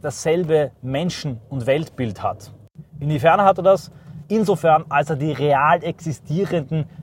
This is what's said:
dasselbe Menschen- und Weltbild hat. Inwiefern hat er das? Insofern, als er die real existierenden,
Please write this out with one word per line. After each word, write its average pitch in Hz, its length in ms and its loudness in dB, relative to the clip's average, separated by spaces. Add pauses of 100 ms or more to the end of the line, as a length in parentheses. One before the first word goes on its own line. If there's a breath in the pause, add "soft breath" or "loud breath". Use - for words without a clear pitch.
dasselbe 156 720 0 (100)
Menschen- 135 580 -4 (100)
und 120 180 -8
Weltbild 131 560 -2
hat. 101 280 -8 (480)
Inwiefern 156 420 4
hat 196 180 4
er 180 40 -2
das? 190 280 2 (360 loud breath)
Insofern, 170 600 2
als 147 220 0
er 151 60 -2
die 147 160 -2
real 147 500 2
existierenden, 160 1000 -4 (180 loud breath)